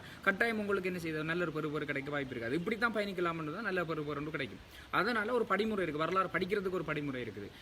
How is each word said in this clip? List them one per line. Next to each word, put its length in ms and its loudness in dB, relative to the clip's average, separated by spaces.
கட்டாயம் 380 4
உங்களுக்கு 320 2
என்ன 120 -2
செய்யுது, 200 -2
நல்ல 200 2
ஒரு 80 0
பெறுபேறு 340 0
கிடைக்க 260 -2
வாய்ப்பு 240 -2
இருக்காது. 200 0
இப்படித்தான் 400 0
பயணிக்கலாம்ன்றது 640 0
தான் 100 -4
நல்ல 160 2
பெறுபேறு 360 -2
ஒன்று 100 -6
கிடைக்கும். 300 -6
அதனால 420 2
ஒரு 120 4
படிமுறை 380 2
இருக்கு, 220 0
வரலாறு 280 2
படிக்கிறதுக்கு 480 0
ஒரு 100 -4
படிமுறை 340 -2
இருக்குது. 240 -6